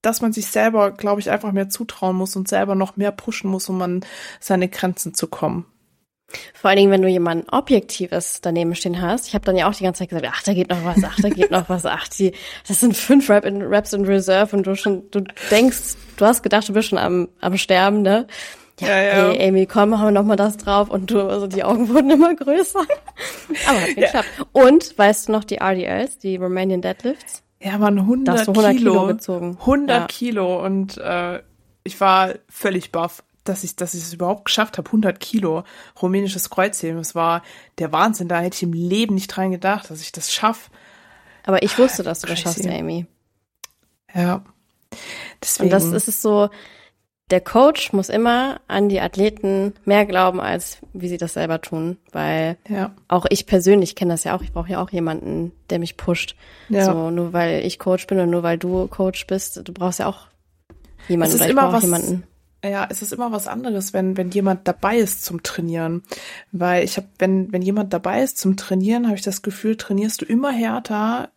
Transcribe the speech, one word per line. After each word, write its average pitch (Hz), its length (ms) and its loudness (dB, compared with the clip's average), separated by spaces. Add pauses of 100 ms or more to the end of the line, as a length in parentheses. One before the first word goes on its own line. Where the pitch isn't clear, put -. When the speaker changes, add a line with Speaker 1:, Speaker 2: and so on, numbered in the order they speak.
Speaker 1:
dass 226 200 -2
man 233 120 0
sich 214 140 -6
selber, 214 440 2
glaub 202 280 -2
ich, 202 100 -6
einfach 208 220 -2
mehr 196 180 -2
zutrauen 190 460 -4
muss 185 200 -4
und 190 120 -4
selber 196 280 0
noch 190 220 -2
mehr 202 140 0
pushen - 380 -8
muss, 190 200 -4
um 185 120 -2
an 180 240 -4 (340)
seine 185 300 0
Grenzen 180 440 -4
zu - 140 -4
kommen. 170 380 -4 (880)
Speaker 2:
Vor - 160 0
allen 196 80 6
Dingen, 196 140 8
wenn 190 100 4
du 185 60 4
jemanden 170 420 0
Objektives - 920 0
daneben 170 340 0
stehen 180 260 -4
hast. 185 260 -2
Ich - 60 -8
hab 202 120 -2
dann 185 120 2
ja 170 100 2
auch 208 60 0
die 196 100 -6
ganze 180 160 -2
Zeit 180 100 -6
gesagt, 160 220 -4
„Ach, - 120 -8
da 202 100 0
geht 180 160 0
noch 175 160 -2
was, 175 180 2
ach, - 160 -4
da 202 100 2
geht 208 200 2
noch 180 200 0
was, 180 180 -2
ach, - 200 -4
die, 190 260 0 (340)
das 196 120 -2
sind 240 160 4
fünf 277 360 4
Rep 208 140 6
in, 196 180 -2
Reps 208 300 0
in 202 120 0
Reserve“, 196 500 2
und 190 120 2
du 196 80 0
schon, 196 340 -2
du 202 120 -2 (280)
denkst, 240 460 4 (220)
du 202 80 4
hast 233 180 6
gedacht, 208 260 2
du 202 40 -4
bist 220 160 0
schon 180 100 0
am, 180 300 0 (120)
am 185 160 0
Sterben, 196 460 4
ne? 202 240 2 (520)
„Ja, - 100 -4
Speaker 1:
Ja, 196 120 4
ja. 196 300 4
Speaker 2:
ey, 190 180 2
Amy, 190 160 4
komm, 202 240 4
machen 214 160 2
wir 214 60 4
noch 202 120 4
mal 208 120 4
das 208 220 2
drauf“, 202 340 0
und 190 180 -4
du, 220 180 2
also 196 200 -2
die 190 160 -4
Augen 226 260 2
<laughs> 233 40 0
wurden 277 180 6
immer 330 240 6
größer. 320 460 0 (840)
Aber 240 160 4
hat 170 160 0
Speaker 1:
Ja. 202 60 4
Speaker 2:
geklappt. - 260 0 (220)
Und 269 480 8
weißt 208 300 4
du - 20 2
noch 214 120 0
die 208 140 -6
R 190 160 0
D 185 100 -2
Ls, 208 360 -4
die 190 160 -4
Romanian 185 480 -2
Deadlifts? 233 580 -6 (180)
Speaker 1:
Ja, 202 200 -4
waren 202 260 4
hundert 254 300 2
Speaker 2:
Da 226 60 4
hast 220 60 0
du 196 60 2
hundert 214 240 6
Kilo 226 140 4
Speaker 1:
Kilo. 190 160 4
Speaker 2:
gezogen. 180 580 -4
Speaker 1:
Hundert 277 360 2
Speaker 2:
Ja. 170 60 -4
Speaker 1:
Kilo 190 560 -2
und, 190 360 -4
äh, 175 420 -6 (420)
ich - 160 -12
war 190 360 4 (120)
völlig 185 440 -4
baff, 170 320 -4 (200)
dass 190 200 -6
ich, 175 120 -10
dass 180 200 -8
ich 170 80 -10
es 170 100 -12
überhaupt 180 320 -4
geschafft - 320 -2
hab. - 140 -8
Hundert 208 280 2
Kilo 180 440 -2 (380)
rumänisches 190 500 -2
Kreuzheben. 175 480 -2
Das 160 160 -10
war 170 260 0 (380)
der 160 120 -4
Wahnsinn. 185 360 2
Da 170 120 0
hätte 180 160 -4
ich - 80 -6
im 170 100 -2
Leben 190 420 0
nicht 190 120 -2
dran 190 240 -4
gedacht, 190 380 -4
dass 156 120 -16
ich - 100 -14
das - 200 -8
schaff. - 380 -2 (760)
Speaker 2:
Aber 190 180 2
ich - 160 0
wusste, 254 240 4
dass 170 160 -6
du - 80 -10
das 170 160 -4
Speaker 1:
Crazy. 170 200 -2
Speaker 2:
schaffst, 160 160 -4
Amy. 165 280 -6 (1080)
Speaker 1:
Ja. 180 300 0 (1000)
Deswegen. - 240 -2
Speaker 2:
Und 175 80 6
das 185 120 4
ist 170 220 -2
es - 140 -4
so, 208 280 2 (840)
der 185 100 4
Coach 277 520 4
muss 190 160 0
immer 240 580 0
an 202 220 0
die 196 100 0
Athleten 196 760 0 (120)
mehr 202 200 4
glauben, 185 360 2
als 175 360 -6 (160)
wie 180 140 -8
sie 175 100 -4
das 165 160 -6
selber 165 280 -4
tun. 170 360 -6 (140)
Weil 160 460 -2 (100)
Speaker 1:
Ja. 196 240 -4 (160)
Speaker 2:
auch 175 220 0
ich - 180 0
persönlich 190 480 4
kenn 175 140 -2
das 165 160 -2
ja - 100 -2
auch. 180 80 -6
Ich - 80 -10
brauch 170 160 -8
ja 180 140 -4
auch 185 100 -8
jemanden, 165 600 -6 (180)
der 175 80 -2
mich 170 180 -8
pusht. - 380 -4 (320)
Speaker 1:
Ja. 196 180 2
Speaker 2:
So, 165 240 0
nur 170 240 -4
weil 170 320 0
ich - 140 -6
Coach 185 260 -2
bin 196 140 0
und 175 100 2
nur 175 140 0
weil 170 160 0
du 185 280 -2
Coach - 380 -4
bist, - 420 -8
du 180 60 -12
brauchst 180 260 -4
ja - 80 -2
auch - 200 -10 (800)
jemanden 165 220 0
Speaker 1:
Es - 60 0
ist 240 60 2
Speaker 2:
oder - 60 2
ich - 40 2
Speaker 1:
immer 269 120 4
Speaker 2:
brauch - 100 2
Speaker 1:
was 226 100 2
Speaker 2:
jemanden. 180 400 -2 (380)
Speaker 1:
Ja, 196 280 -4
es - 120 -10
ist 208 120 -10
immer 240 180 -6
was 208 160 -6
anderes, 220 460 -6
wenn, 190 240 -2
wenn 180 140 -4
jemand 190 360 0
dabei 202 300 0
ist 208 260 -2
zum 170 200 -10
Trainieren. 165 600 -4 (480)
Weil 180 320 0
ich 185 140 -4
hab, 190 80 -8 (120)
wenn, 190 360 0
wenn 180 80 -2
jemand 196 320 -2
dabei 185 280 -2
ist 269 160 -4
zum 190 200 0
Trainieren, 214 500 0
hab 208 80 0
ich 190 60 -10
das 196 220 -6
Gefühl, 214 340 -4
trainierst 208 440 -4
du - 40 -6
immer 269 260 0
härter, 226 840 -2